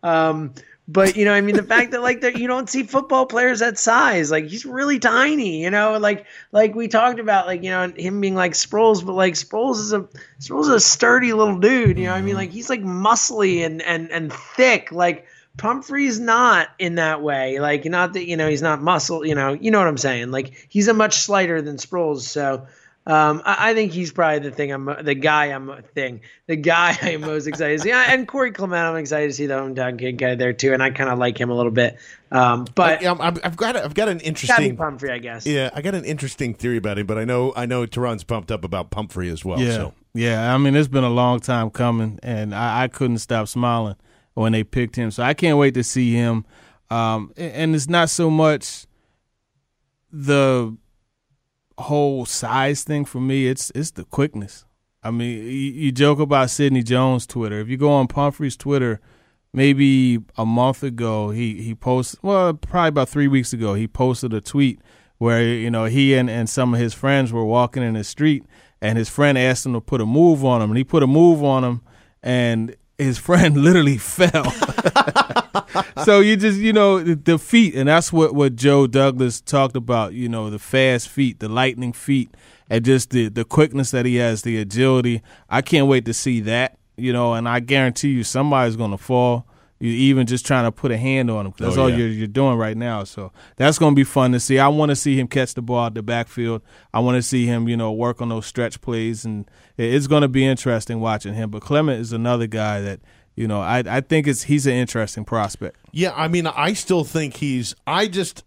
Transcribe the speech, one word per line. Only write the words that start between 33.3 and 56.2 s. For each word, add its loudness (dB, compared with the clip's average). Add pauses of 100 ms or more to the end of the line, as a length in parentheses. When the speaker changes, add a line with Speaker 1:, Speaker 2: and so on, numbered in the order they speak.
Speaker 3:
I've -6
got -2
a, -4
I've -8
got 0
an -4
Speaker 1:
gotta -14
be -6
Speaker 3:
interesting 0
Speaker 1:
Pumphrey, -6
I -6
guess. -12
Speaker 3:
Yeah, -2
I -10
got -4
an -6
interesting -6
theory -4
about -4
him, -4
but -4
I -4
know, -2
I -6
know -4
Teron's -6
pumped -8
up -6
about -8
Pumphrey -8
as -10
well. -6
Speaker 2:
Yeah. -2
Speaker 3:
So. -6 (200)
Speaker 2:
Yeah, -2
I 2
mean, 2
it's 4
been 0
a 0
long 2
time -2
coming, -2
and -6
I, -2
I -2
couldn't -4
stop -4
smiling -2 (400)
when 0
they 0
picked -4
him. -4
So -6
I 0
can't 2
wait 4
to -2
see 0
him. 0 (460)
Um, -2
a-, -12 (180)
and 0
it's -2
not 2
so 0
much 0 (1300)
the 0 (1000)
whole -2
size -2
thing -4
for -10
me. 0
It's, -4
it's -6
the -14
quickness. -6 (380)
I -6
mean, -6
you, -12
you -4
joke 2
about 2